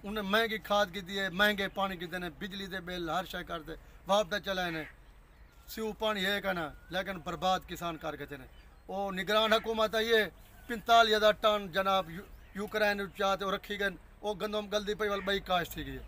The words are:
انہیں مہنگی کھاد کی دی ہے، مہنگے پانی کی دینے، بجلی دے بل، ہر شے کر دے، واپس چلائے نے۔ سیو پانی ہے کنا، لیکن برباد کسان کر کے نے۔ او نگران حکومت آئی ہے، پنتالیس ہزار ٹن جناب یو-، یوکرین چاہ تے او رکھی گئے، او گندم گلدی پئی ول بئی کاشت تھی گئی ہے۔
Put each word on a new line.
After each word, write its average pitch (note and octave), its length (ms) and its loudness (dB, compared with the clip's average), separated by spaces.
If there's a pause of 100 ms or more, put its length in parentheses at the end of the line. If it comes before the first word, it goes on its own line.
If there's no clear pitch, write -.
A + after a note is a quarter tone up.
انہیں G#3 200 -4
مہنگی G#3+ 340 2
کھاد G3+ 360 2
کی G3 80 -8
دی G3 180 -8
ہے، F#3+ 100 -2
مہنگے G3+ 380 2
پانی F#3+ 300 -2
کی E3+ 80 -8
دینے، F3 240 -6
بجلی G3 360 -8
دے F#3+ 140 -8
بل، F3 300 -6
ہر F3 160 0
شے F3 180 -8
کر E3+ 180 -8
دے، D#3+ 120 -12 (340)
واپس G3 380 2
چلائے F#3 260 -2
نے۔ D#3+ 120 -6 (840)
سیو A3 260 -6
پانی G#3+ 320 0
ہے G3+ 160 0
کنا، E3+ 280 -2 (200)
لیکن F#3 300 -4
برباد F3+ 480 0
کسان E3+ 300 -6
کر D3+ 180 -6
کے D3 160 -10
نے۔ C3 140 -12 (400)
او G3 260 -4
نگران G#3 420 2
حکومت A3 420 2
آئی A3+ 180 2
ہے، G#3 160 4 (380)
پنتالیس A#3 480 6
ہزار G#3+ 160 8
ٹن G#3 400 2
جناب F#3+ 380 2
یو-، F3+ 160 -10 (300)
یوکرین G#3 460 0 (160)
چاہ G3 180 2
تے G3 100 -6
او G3 100 2
رکھی G3+ 240 -6
گئے، G3+ 100 2 (300)
او G#3 140 -2
گندم G#3 340 -2
گلدی G#3 260 0
پئی G#3 160 0
ول G3 120 0
بئی G3 180 0
کاشت F3 340 0
تھی D3+ 120 -6
گئی C3+ 120 -8
ہے۔ B2+ 100 -10